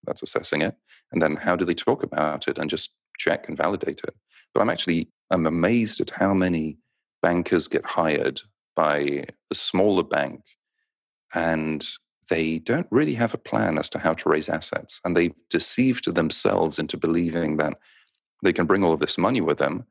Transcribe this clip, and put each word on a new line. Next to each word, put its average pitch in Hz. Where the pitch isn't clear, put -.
That's -
assessing -
it. -
And 85
then 76
how 90
do 87
they 85
talk 120
about 76
it -
and 78
just -
check -
and -
validate 87
it? -
But -
I'm 110
actually, 82
I'm 87
amazed 101
at -
how 98
many 87
bankers 87
get -
hired 76
by 76
a -
smaller 95
bank 71
and 80
they 82
don't 135
really 147
have 117
a -
plan 104
as 73
to -
how 82
to -
raise 78
assets. -
And 87
they've 87
deceived 123
themselves 85
into 78
believing 82
that 76
they 92
can 87
bring 95
all 82
of 76
this -
money 101
with 76
them 73